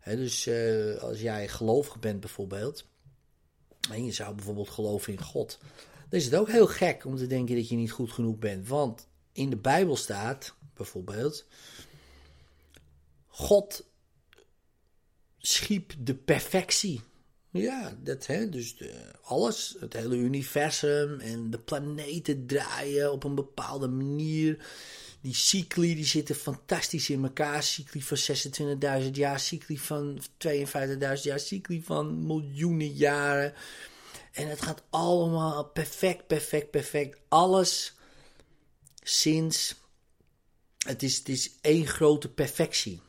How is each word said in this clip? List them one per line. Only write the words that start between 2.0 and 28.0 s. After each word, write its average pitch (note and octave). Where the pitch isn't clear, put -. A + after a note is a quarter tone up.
bijvoorbeeld, G2+
en A2+
je A#2
zou G#2+
bijvoorbeeld G2+
geloven G#2
in F#2
God, -
dan F#3
is D#3
het B2
ook G#3
heel A3
gek -
om C3
te B2+
denken B2+
dat A#2
je A#2+
niet A2+
goed A#2+
genoeg A2+
bent. G2+
Want C3
in C3+
de B2
Bijbel C#3+
staat -
bijvoorbeeld, G#2
God -
schiep -
de C3
perfectie. D3+
Ja, A3
dat, C#3
hè, G3+
dus B2
de, A#1+
alles, G3
het A#2
hele A#2
universum C#3+
en A2+
de A2+
planeten D3
draaien C#3+
op C3+
een C#3+
bepaalde C#3
manier. D3+
Die C3
cycli, E3+
die D#3
zitten D3
fantastisch -
in C3+
elkaar. D3
Cycli C#3+